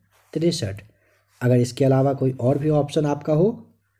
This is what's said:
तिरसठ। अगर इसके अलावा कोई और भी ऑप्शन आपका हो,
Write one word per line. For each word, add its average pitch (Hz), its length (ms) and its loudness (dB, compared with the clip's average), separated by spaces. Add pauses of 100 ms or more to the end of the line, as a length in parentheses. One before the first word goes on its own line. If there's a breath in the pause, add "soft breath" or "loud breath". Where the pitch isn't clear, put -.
(320)
तिरसठ। 156 500 -4 (600)
अगर 123 140 4
इसके 120 280 0
अलावा 135 280 2
कोई 131 200 -2
और 131 260 0
भी 147 100 -4
ऑप्शन 151 380 0
आपका 147 260 -2
हो, 185 420 0 (260)